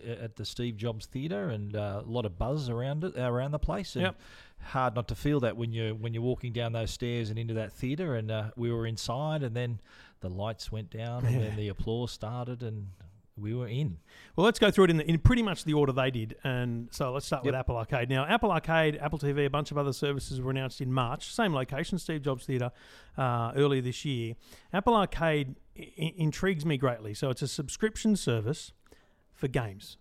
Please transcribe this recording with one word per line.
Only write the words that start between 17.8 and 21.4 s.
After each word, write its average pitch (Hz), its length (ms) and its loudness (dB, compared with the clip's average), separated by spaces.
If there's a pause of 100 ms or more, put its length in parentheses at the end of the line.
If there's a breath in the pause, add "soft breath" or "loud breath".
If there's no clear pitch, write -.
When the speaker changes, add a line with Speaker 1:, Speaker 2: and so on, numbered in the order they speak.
Speaker 2:
Now, 135 160 2
Apple 220 240 4
Arcade, 160 520 2
Apple 151 180 -2
T 143 140 0
V, 143 100 2
a 139 60 4
bunch 147 220 -2
of 143 60 -2
other 143 140 2
services 135 500 -2
were 131 100 -2
announced 131 280 -4
in 127 140 -2
March. 131 400 0
Same 202 200 2